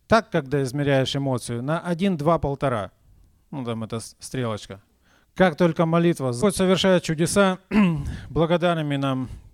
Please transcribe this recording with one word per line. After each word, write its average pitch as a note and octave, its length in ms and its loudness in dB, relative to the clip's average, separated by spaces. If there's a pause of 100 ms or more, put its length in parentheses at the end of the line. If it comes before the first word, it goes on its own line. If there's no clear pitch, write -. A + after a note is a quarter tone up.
«Так, A3 220 2
когда C#3+ 340 -2
измеряешь C3+ 520 0
эмоцию, B2 480 -4
на D#3 160 -4
один, F3 380 -2
два, D#3+ 220 2
полтора». C3+ 520 -4 (600)
Ну, C3+ 140 -8
там A2+ 180 -6
эта A2 160 -8
с-, - 200 -14
стрелочка. A2 640 -8 (520)
«Как F#3 240 4
только E3+ 280 2
молитва, E3 420 2
Господь B2+ 280 0
совершает F#3 480 4
чудеса, F3+ 560 2 (100)
<clears throat> E3+ 600 2
благодарными D#3+ 640 0
нам C3+ 340 -2 (240)